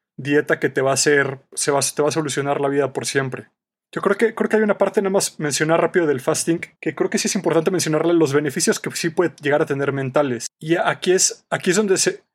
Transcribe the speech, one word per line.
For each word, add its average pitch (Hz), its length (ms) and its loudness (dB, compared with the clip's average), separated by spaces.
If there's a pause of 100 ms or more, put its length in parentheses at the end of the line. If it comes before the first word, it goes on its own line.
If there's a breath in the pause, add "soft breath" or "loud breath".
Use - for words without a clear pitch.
(160)
dieta 143 440 0
que 147 80 0
te 131 140 -2
va 135 80 2
a 139 40 2
hacer, 135 460 2 (140)
se - 160 -2
va, 139 100 2
te - 220 -2
va 147 60 2
a 143 40 0
solucionar 143 480 -2
la 139 80 0
vida 139 240 0
por 139 140 -6
siempre. 135 420 -4 (460)
Yo - 60 -4
creo 202 160 2
que, 226 180 2
creo 220 140 -2
que - 80 2
hay 220 60 2
una 208 160 0
parte, 196 240 2
nada 190 100 0
más - 260 -2
mencionar 156 420 0
rápido 170 260 2
del 135 140 0
fasting, 165 400 -2 (200)
que 151 140 -6
creo 185 160 -2
que - 80 -2
sí - 100 -2
es - 60 -4
importante 165 360 0
mencionarle 165 440 0
los 160 180 4
beneficios 147 480 0
que - 120 -8
sí 170 180 -4
puede 165 320 0
llegar 143 180 2
a 160 60 2
tener 139 260 -2
mentales. 135 540 -2 (120)
Y 160 180 0
aquí 175 360 0
es, - 380 0
aquí 185 200 0
es 175 60 2
donde 196 220 2
se, - 240 -2 (120)